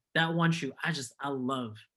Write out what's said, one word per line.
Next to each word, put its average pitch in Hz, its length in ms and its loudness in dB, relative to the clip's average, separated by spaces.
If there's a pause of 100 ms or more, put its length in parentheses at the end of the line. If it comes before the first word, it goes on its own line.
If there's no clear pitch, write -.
(160)
that 165 180 2
one 165 180 6
shoe, 147 200 -2 (120)
I 160 80 0
just, 139 300 -6
I 139 80 -2
love 127 460 -2 (220)